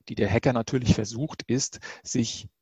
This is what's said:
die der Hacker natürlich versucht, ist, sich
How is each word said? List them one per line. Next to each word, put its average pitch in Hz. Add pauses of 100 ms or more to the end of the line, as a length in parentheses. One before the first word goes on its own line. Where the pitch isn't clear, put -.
die 113
der 104
Hacker -
natürlich 120
versucht, 113
ist, - (220)
sich - (120)